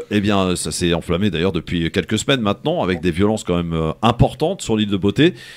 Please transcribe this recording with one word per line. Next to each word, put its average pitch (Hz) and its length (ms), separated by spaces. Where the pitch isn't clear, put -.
eh 104 80
bien, 95 340
ça 82 160
s'est 85 240
enflammé 87 360
d'ailleurs 85 200
depuis 82 400
quelques 104 300
semaines 135 200
maintenant, 113 440
avec 90 160
des 87 100
violences 101 320
quand 87 140
même, 87 160
euh, 80 280
importantes 135 640
sur 110 140
l'île 107 140
de 101 60
Beauté. 117 380